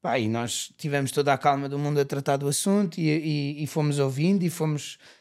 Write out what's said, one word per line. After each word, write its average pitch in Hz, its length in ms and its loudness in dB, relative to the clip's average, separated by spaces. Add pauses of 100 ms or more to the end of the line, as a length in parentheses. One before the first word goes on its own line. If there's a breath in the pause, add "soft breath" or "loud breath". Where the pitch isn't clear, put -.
pá, 127 160 0
e 110 100 0
nós 117 480 -4
tivemos 143 360 -2
toda 143 200 2
a 127 60 2
calma 139 300 2
do 143 100 -4
mundo 147 220 0
a 139 40 4
tratar 139 320 0
do 143 120 -2
assunto 196 500 0
e, 165 100 2
e, 151 540 -2
e 147 40 -2
fomos 147 320 0
ouvindo 147 440 2
e 180 80 0
fomos, 156 480 -4 (220 loud breath)